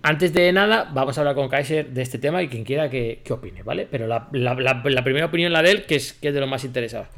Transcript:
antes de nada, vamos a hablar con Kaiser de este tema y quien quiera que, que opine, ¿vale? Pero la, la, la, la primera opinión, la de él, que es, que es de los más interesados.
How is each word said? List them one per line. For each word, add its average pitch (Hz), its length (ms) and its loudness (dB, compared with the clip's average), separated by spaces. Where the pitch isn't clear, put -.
antes 156 300 2
de 180 180 6
nada, 208 400 4
vamos 135 280 0
a - 20 -2
hablar 143 140 2
con 135 160 0
Kaiser 143 400 0
de 127 100 -4
este 123 180 -4
tema 160 240 0
y 156 60 -2
quien 117 160 -8
quiera 143 240 -2
que, 120 340 -4
que - 120 -4
opine, 95 280 -12
¿vale? 123 280 -6
Pero 117 160 -4
la, 113 260 -2
la, 123 220 0
la, 127 280 0
la 127 220 0
primera 139 220 0
opinión, 170 260 0
la 165 80 4
de 175 120 6
él, 208 120 0
que 156 120 0
es, - 180 -4
que - 140 -4
es 143 60 -2
de 139 60 0
los 135 80 -2
más 131 160 -4
interesados. 117 540 -6